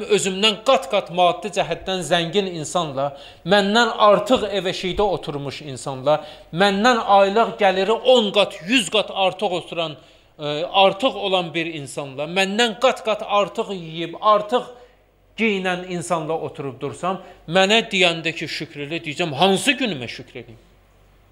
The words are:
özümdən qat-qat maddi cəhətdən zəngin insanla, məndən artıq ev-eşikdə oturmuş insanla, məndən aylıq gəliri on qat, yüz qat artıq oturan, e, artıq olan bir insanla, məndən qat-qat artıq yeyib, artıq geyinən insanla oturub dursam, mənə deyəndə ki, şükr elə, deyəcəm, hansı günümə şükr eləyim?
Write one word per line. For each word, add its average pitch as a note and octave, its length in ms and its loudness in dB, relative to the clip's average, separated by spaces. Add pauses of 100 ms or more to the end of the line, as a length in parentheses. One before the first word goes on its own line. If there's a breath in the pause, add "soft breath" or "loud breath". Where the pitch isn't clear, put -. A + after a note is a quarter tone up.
(160)
özümdən F#3+ 500 0
qat-qat A#3+ 480 2
maddi F3 400 2
cəhətdən F3+ 480 -4
zəngin E3+ 480 0
insanla, D3 600 -4 (340 loud breath)
məndən G#3 460 4 (160)
artıq G#3 420 4
ev-eşikdə F#3+ 560 -2
oturmuş C#3+ 560 -4
insanla, C#3 600 -2 (300 loud breath)
məndən G3+ 500 2 (160)
aylıq G3+ 400 2
gəliri F#3+ 320 2
on A#3 420 4
qat, G3+ 320 2
yüz G#3 240 0
qat G3+ 240 0
artıq F#3+ 460 0
oturan, D#3+ 380 -8 (420 soft breath)
e, D3 240 -4 (220)
artıq G3 300 2
olan F#3 380 -2
bir E3 120 -2
insanla, C#3+ 600 -10
məndən G3 540 0
qat-qat A3 480 0
artıq G3+ 480 -2
yeyib, E3 460 -10
artıq G#3+ 440 2 (720 soft breath)
geyinən F#3 560 -2
insanla D#3+ 400 -4
oturub C#3 480 -8
dursam, F3 400 -6 (260 loud breath)
mənə F#3+ 440 4
deyəndə E3+ 440 0
ki, D3+ 140 -8
şükr D3 380 -10
elə, D#3+ 180 -6
deyəcəm, D#3+ 320 -4
hansı G3 400 2
günümə D#3 320 -4
şükr - 320 -14
eləyim? A2+ 180 -20 (720)